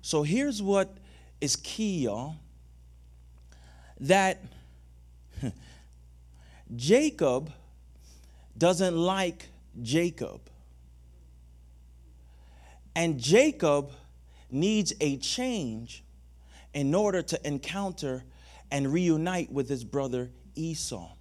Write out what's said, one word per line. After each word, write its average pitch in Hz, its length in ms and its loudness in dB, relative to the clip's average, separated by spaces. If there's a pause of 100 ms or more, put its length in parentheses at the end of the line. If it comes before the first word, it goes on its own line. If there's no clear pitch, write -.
So 151 220 0
here's 214 380 0
what 196 360 0 (420)
is 147 180 0
key, 202 460 -2
y'all, 120 320 -4 (1600)
that 190 420 4 (1000)
<laughs> 127 120 -4 (1200)
Jacob 156 760 2 (1040)
doesn't 175 380 4
like 180 540 0 (320)
Jacob. 143 680 -2 (2500)
And 165 240 2
Jacob 147 720 4 (600)
needs 185 500 2
a 143 160 0
change 131 840 -6 (680)
in 143 200 0
order 190 300 2
to - 240 -4
encounter 143 760 -6 (460)
and 139 240 0
reunite 175 580 0
with 135 160 -2
his 127 160 -4
brother 123 480 -4 (240)
Esau. 151 640 -8